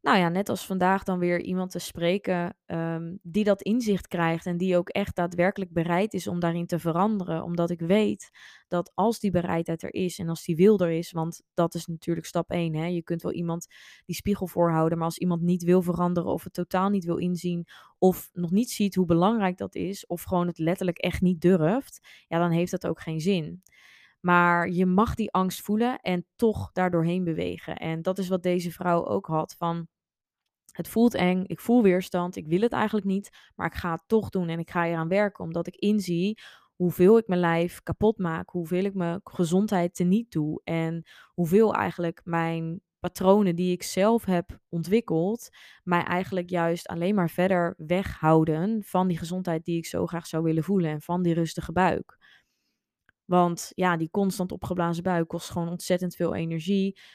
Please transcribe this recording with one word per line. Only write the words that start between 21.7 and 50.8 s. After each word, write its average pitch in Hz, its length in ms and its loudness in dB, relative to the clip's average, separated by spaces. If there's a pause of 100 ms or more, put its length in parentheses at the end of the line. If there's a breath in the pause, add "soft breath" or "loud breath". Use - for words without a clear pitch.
ja, 165 100 -2
dan 175 120 2
heeft 170 200 2
dat 180 160 -6
ook 170 140 -4
geen 160 200 -6
zin. 175 420 -2 (640 soft breath)
Maar 175 440 4
je 185 180 2
mag 190 280 4
die - 180 -4
angst 185 280 0
voelen 233 400 0
en 180 260 -2 (100)
toch 214 360 0
daar 185 180 0
doorheen 175 340 2
bewegen. 170 520 -4
En 160 260 -6
dat 190 160 -2
is 185 100 -4
wat 185 140 -2
deze 180 280 -2
vrouw 175 360 0
ook 196 200 -2
had 156 320 -4
van: 170 300 -4 (840)
"Het - 160 -10
voelt 233 260 4
eng, 185 320 2
ik - 140 -8
voel 240 220 4
weerstand, 180 540 2
ik 156 100 -10
wil 170 140 2
het 233 120 2
eigenlijk 208 340 -2
niet, - 480 -6
maar 165 120 -4
ik - 80 -8
ga 170 180 -4
het 165 140 -6
toch 220 240 2
doen 180 180 -2
en 165 100 -4
ik 170 120 -8
ga 170 160 0
eraan 165 220 -2
werken, 196 360 0
omdat 170 220 -4
ik 180 100 -12
inzie 196 600 0 (360 loud breath)
hoeveel 180 440 4
ik 226 80 2
mijn 180 140 0
lijf 170 420 0
kapot - 360 0
maak, 175 320 -4
hoeveel 180 340 -2
ik 196 100 -4
mijn 170 300 -4
gezondheid 180 720 0
teniet 185 360 2
doe 151 340 -2
en 165 380 -4 (320 loud breath)
hoeveel 196 400 4
eigenlijk 175 500 -4
mijn 165 560 -4 (180)
patronen 190 580 4
die 180 160 0
ik 175 100 -4
zelf 220 420 2
heb 180 340 -2 (100)
ontwikkeld, 175 800 0 (340 loud breath)
mij 175 200 0
eigenlijk 180 480 -4
juist 170 360 0
alleen 175 280 -2
maar 175 160 2
verder 180 460 0
weghouden 160 1080 2
van 185 240 0
die 170 100 0
gezondheid 170 460 -4
die 170 120 -2
ik 165 100 -6
zo 175 200 -2
graag 170 200 -8
zou 160 160 -4
willen 160 220 2
voelen 180 260 2